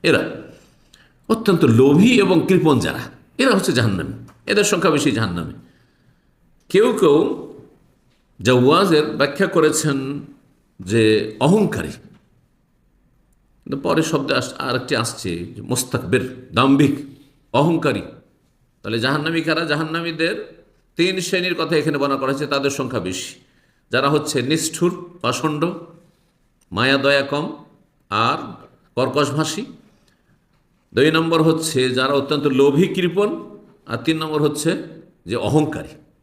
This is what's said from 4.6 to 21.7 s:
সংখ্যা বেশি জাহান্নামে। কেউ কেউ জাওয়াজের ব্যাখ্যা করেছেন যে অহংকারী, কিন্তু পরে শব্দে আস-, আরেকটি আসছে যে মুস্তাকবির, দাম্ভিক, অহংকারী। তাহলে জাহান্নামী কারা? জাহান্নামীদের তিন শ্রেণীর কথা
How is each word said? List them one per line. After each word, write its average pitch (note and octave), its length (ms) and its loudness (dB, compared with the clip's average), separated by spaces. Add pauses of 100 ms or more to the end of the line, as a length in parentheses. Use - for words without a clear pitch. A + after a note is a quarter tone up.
সংখ্যা F3+ 280 2
বেশি D3 200 0
জাহান্নামে। F2 420 -4 (1160)
কেউ A3 240 4
কেউ - 560 2 (920)
জাওয়াজের D3+ 640 4
ব্যাখ্যা D3 420 -2
করেছেন C#3+ 720 0 (600)
যে G#2+ 600 2
অহংকারী, F3+ 520 2 (1700)
কিন্তু C3+ 140 -8
পরে D3 240 -2
শব্দে D3 320 -2
আস-, B2+ 240 -4
আরেকটি C3 380 -4
আসছে F2+ 500 -6
যে - 160 -16
মুস্তাকবির, - 720 -4 (180)
দাম্ভিক, C3+ 420 4 (580)
অহংকারী। D3 480 0 (800)
তাহলে A2+ 180 -4
জাহান্নামী D3+ 420 -2
কারা? D#3+ 240 -2
জাহান্নামীদের D#3+ 1000 -4 (300)
তিন F#3 240 0
শ্রেণীর F3+ 360 -2
কথা D#3+ 200 -2